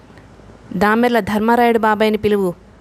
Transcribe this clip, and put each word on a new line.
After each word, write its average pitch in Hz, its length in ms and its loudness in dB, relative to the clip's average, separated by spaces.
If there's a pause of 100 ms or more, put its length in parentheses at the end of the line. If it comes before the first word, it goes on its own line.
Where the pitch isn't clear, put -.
(760)
"దామెర్ల 226 420 0
ధర్మారాయుడు 226 600 0
బాబాయిని 214 380 0
పిలువు," 202 360 -2 (280)